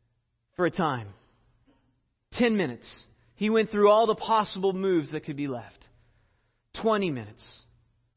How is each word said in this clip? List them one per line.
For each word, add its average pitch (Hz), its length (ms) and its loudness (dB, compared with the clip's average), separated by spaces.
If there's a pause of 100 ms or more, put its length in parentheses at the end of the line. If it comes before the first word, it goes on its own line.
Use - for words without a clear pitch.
(580)
for 175 80 0
a 156 60 0
time. 135 360 -2 (1300)
Ten 226 240 2
minutes. 131 340 -4 (440)
He 214 140 -2
went 220 200 2
through 208 200 6
all 214 180 6
the 214 80 2
possible 196 580 0
moves 180 400 0
that 151 100 -8
could 143 140 -10
be 143 100 -4
left. 120 400 -12 (840)
Twenty 202 360 0
minutes. 110 400 -10 (680)